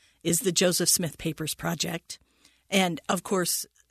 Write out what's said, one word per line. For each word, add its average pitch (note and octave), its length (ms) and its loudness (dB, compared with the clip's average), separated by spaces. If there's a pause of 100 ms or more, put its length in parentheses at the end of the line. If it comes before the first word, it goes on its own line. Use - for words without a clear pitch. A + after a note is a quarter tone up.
(240)
is E3+ 180 2
the G3 100 2
Joseph F3+ 380 4
Smith - 280 0
Papers D#3+ 360 -4
Project E3+ 640 -6 (500)
and, F#3 380 2
of F#3 160 -2
course, - 420 -2 (260)